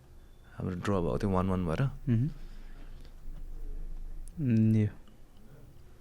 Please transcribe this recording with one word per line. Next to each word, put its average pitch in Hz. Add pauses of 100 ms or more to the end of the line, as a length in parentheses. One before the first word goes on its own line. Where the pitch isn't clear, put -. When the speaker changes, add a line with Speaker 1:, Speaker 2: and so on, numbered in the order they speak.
(580)
Speaker 1:
हाम्रो 92
ड्र -
भएको 87
थियो, 107
वान 92
वान 92
भएर। 82
Speaker 2:
मह्म। 131 (2000)
उम्, 110
यो। 107 (1120)